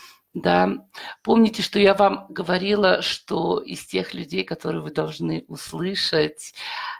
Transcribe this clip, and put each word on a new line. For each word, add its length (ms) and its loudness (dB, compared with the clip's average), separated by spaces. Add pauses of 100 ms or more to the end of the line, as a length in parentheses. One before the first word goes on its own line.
(340)
Да. 540 2 (340)
Помните, 400 4
что 160 -2
я 160 8
вам 340 2
говорила, 720 2
что 580 -2
из 260 -12
тех 280 -4
людей, 300 -6
которые 380 -6
вы 80 -10
должны 580 -4
услышать, 1040 -4 (460)